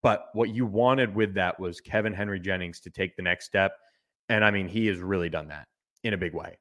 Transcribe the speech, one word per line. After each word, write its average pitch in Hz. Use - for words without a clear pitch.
But 107
what 110
you 117
wanted 117
with 104
that 90
was 87
Kevin 107
Henry 98
Jennings 90
to -
take 92
the 92
next 90
step. 98
And, 107
I 107
mean, 98
he 110
has 92
really 90
done 78
that 73
in 110
a 95
big 87
way. 82